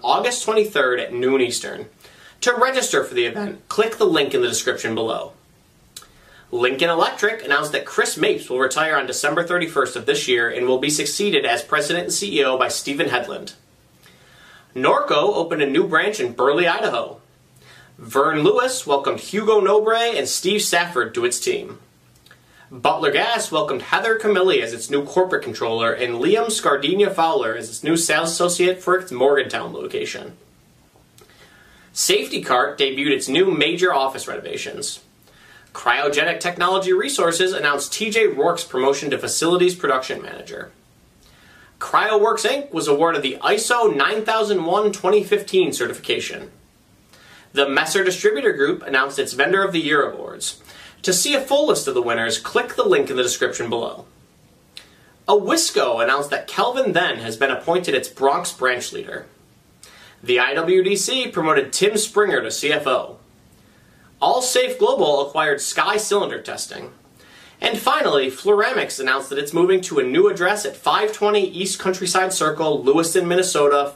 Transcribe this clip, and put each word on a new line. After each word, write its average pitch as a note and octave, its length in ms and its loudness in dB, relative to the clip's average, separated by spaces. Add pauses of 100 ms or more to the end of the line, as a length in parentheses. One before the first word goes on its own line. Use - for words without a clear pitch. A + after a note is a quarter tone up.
August G3 400 0
twenty-third D3+ 560 0
at A2+ 140 -6
noon B2+ 260 2
Eastern. - 480 -4 (540)
To B3 120 2
register B3 520 0
for - 80 -12
the A#2+ 120 0
event, G3+ 440 -8
click A3+ 260 0
the G#3+ 100 2
link D3+ 280 2
in C3 80 2
the A#2+ 80 2
description A#2 460 -4
below. A2+ 360 -4 (1200)
Lincoln C3 380 2
Electric G#3 540 0
announced D3+ 280 0
that - 140 -4
Chris - 320 -2
Mapes F3+ 320 0
will B2+ 100 0
retire D3+ 380 0
on B2+ 100 -2
December D3 360 -2
thirty-first E3+ 520 -2
of A2 120 -10
this - 200 0
year A#2+ 220 2
and B2 180 -2
will B2+ 100 4
be C#3+ 120 -2
succeeded D3+ 560 0
as A#2+ 180 0
president D3+ 400 -2
and F3+ 100 -4
C E3+ 280 0
E - 20 6
O C3 140 2
by B2 100 2
Stephen C#3 400 -4
Hedlund. - 460 -6 (1200)
Norco D#3 600 2
opened E3 260 -2
a C#3+ 40 2
new D3+ 220 2
branch D#3 320 0
in A#2+ 140 -2
Burley, D3 340 2
Idaho. F#3 540 -2 (760)
Vern C#3+ 460 0
Lewis B3 420 2
welcomed C#3 340 0
Hugo G#3+ 400 2
Nobre G#3+ 380 4
and A3+ 300 0
Steve G3+ 340 0
Safford E3+ 540 -2
to A#2+ 100 -2
its B2 140 -2
team. - 400 -6 (920)
Butler D3 400 0
Gas G#3 420 -2
welcomed D3 300 -2
Heather A3 380 0
Camilli F#3 420 2
as A#2 100 -4
its A#2+ 200 -10
new C#3+ 120 0
corporate F3+ 400 0
controller A2+ 500 -2
and A#2+ 280 -4
Liam G#3 300 2
Scardina D#3 600 0
Fowler C#3+ 440 0
as A#2 140 -10
its - 140 -14
new D#3+ 140 2
sales E3 320 0
associate F3+ 540 0
for F3+ 160 2
its - 120 -12
Morgantown B2 600 0
location. - 640 -8 (1500)
Safety - 520 -2
Cart B2+ 340 0
debuted C#3 360 0
its - 140 -4
new E3+ 220 2
major E3+ 420 0
office C3+ 360 -2
renovations. - 720 -10 (760)
Cryogenic D3 640 0
Technology F#3 540 0
Resources F#3 580 2
announced D3 400 -2
T A3 200 -4
J G#3+ 160 4
Rourke's D#3 360 0
promotion C3 460 0
to B2 80 -2
facilities F3 560 2
production C3+ 480 -2
manager. - 500 -14 (1080)
CryoWorks, G#3 680 2
Inc C#4 240 -4
was D#3+ 160 -2
awarded D3+ 360 4
the C3 180 -4
iso G#3+ 540 2
nine F#3 280 0
thousand G#3 420 0
one G3+ 260 2
twenty G#3 320 2
fifteen F#3 500 0
certification. - 800 -6 (1000)
The C#3 160 2
Messer D#3+ 340 2
Distributor G#3 480 2
Group C#3+ 320 0
announced C#3 340 0
its C3+ 160 -2
Vendor F3 300 2
of F#3+ 80 -2
the E3+ 80 -2
Year D3 280 2
awards. - 540 -10 (400)
To F#3 120 0
see C#4+ 200 0
a C4+ 80 2
full C#4+ 260 2
list - 200 0
of C3 80 -2
the B2 80 0
winners, A#2 340 -2
click - 380 -4
the B3+ 80 2
link D3 260 2
in C3+ 60 -4
the B2+ 80 2
description B2 440 -2
below. A2+ 380 -6 (1200)
Awisco F3+ 760 2
announced C#3+ 260 0
that - 160 -4
Kelvin B3 460 0
Then E3 280 0
has A2+ 180 -8
been C3+ 120 2
appointed E3 460 0
its - 140 -2
Bronx D3 420 0
branch B2 400 -2
leader. - 340 -10 (960)
The B2 180 2
I C3 160 2
W F3+ 280 4
D G3 120 2
C B3+ 340 -2
promoted D#3 440 0
Tim G#3 240 2
Springer G3 440 2
to G#2+ 100 -6
C D3 200 -2
F D3 140 -2
O. A#2+ 320 -2 (1040)
All - 200 2
Safe - 360 0
Global D#3 500 2
acquired D3 340 0
Sky F#3 360 0
Cylinder F#3 440 -2
Testing. - 500 -12 (680)
And A3+ 200 -2
finally, G3+ 500 2
Fluoramics G#3 720 0
announced C3 300 -2
that C#3 100 -4
it's D3 140 -6
moving F#3 280 4
to E3 160 -4
a C3 60 4
new D3+ 240 4
address F#3+ 360 0
at - 140 -6
five G#3 340 0
twenty G#3 360 0
East F3+ 320 -4
Countryside F#3 540 0
Circle, D3+ 500 0
Lewiston, E3 440 2
Minnesota, D3 680 2